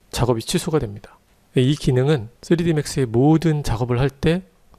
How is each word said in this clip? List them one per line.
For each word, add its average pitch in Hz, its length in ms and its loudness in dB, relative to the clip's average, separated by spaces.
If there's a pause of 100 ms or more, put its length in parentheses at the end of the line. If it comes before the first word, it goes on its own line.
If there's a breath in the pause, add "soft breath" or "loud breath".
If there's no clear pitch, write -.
(120)
작업이 117 300 0
취소가 160 380 -2
됩니다. 104 380 -10 (380)
이 135 200 2
기능은 131 540 0 (120)
쓰리디 170 320 0
맥스의 147 320 -2
모든 147 580 2
작업을 120 360 -2
할 135 100 0
때 170 340 -2 (360)